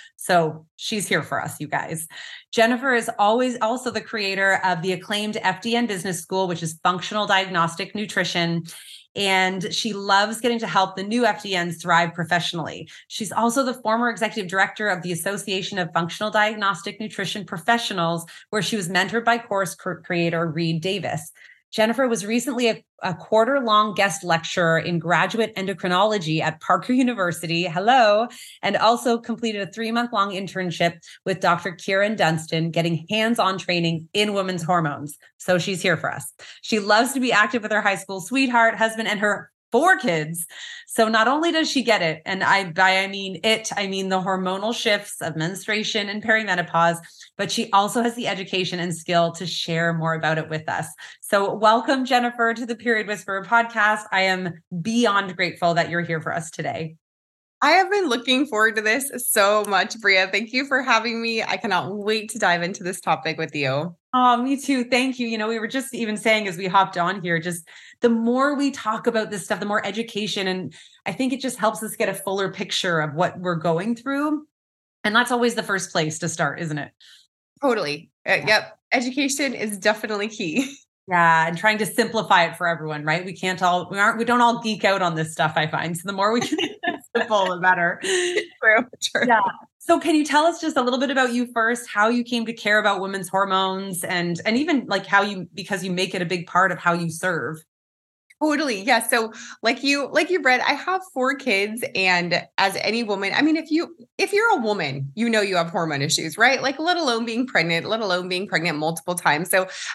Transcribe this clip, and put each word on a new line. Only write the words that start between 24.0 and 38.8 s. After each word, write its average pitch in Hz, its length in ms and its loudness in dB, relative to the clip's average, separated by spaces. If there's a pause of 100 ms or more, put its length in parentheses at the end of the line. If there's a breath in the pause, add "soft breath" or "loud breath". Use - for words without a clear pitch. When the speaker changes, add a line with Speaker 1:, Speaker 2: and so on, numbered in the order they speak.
Speaker 1:
lecturer 165 540 2
in 175 200 -2
graduate 180 560 0
endocrinology 185 840 0
at - 200 -2
Parker 185 340 0
University. 175 680 0
Hello. 208 600 4 (360 loud breath)
And 202 120 0
also 233 440 2
completed 220 500 -4
a - 20 -14
three-month-long 226 600 -2
internship 180 640 -2 (300 loud breath)
with 185 140 -2
Doctor 175 320 2
Kieran 196 440 0
Dunstan, 165 540 0
getting 165 400 0
hands-on 214 480 0
training 165 560 -2
in 208 180 2
women's 185 300 -2
hormones. 156 560 -2 (180 soft breath)
So 180 220 0
she's 170 240 -4
here 170 160 2
for - 120 -4
us. - 220 -12 (300 loud breath)
She 220 160 0
loves 214 340 4
to 269 80 -2
be 247 120 2
active 214 300 2
with 214 100 -4
her 214 100 2
high 196 140 2
school 190 260 -8
sweetheart, 240 540 2
husband, 220 300 0